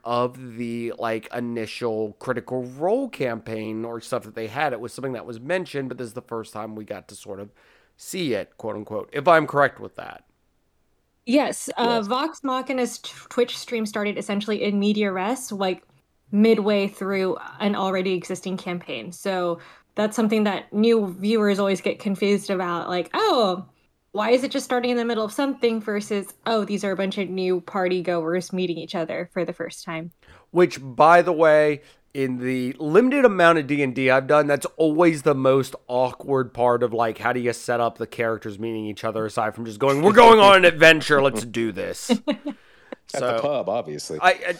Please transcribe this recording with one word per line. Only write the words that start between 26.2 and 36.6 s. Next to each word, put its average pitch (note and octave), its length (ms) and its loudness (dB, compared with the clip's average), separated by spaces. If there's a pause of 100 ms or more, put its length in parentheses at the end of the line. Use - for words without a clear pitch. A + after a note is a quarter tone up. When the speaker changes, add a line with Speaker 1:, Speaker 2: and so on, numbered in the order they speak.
Speaker 2:
"Oh, A3 180 0
these G3 180 -4
are G3 100 -2
a F3+ 40 -4
bunch G3 220 -4
of F#3+ 100 -4
new F#3 320 -2
party F3+ 400 -2
goers F3 540 -4
meeting F3+ 240 -4
each E3 160 -12
other E3+ 400 -6
for F3 100 -4
the F3+ 80 -6
first - 320 -12
time." E3+ 260 -10 (400)
Speaker 1:
Which, F3 300 2
by D3 400 6
the F3 140 0
way, D3+ 480 4 (320)
in C3 240 -2
the B2+ 400 -4
limited B3 480 4
amount E3+ 320 6
of C#3+ 80 -2
D C#3+ 160 0
and B2+ 120 0
D C3 140 2
I've C3+ 180 4
done, D3 200 4
that's C#3+ 180 0 (140)
always D#3 460 4
the D3+ 100 4
most C3 420 2 (120)
awkward B2+ 640 -2
part A#2+ 280 4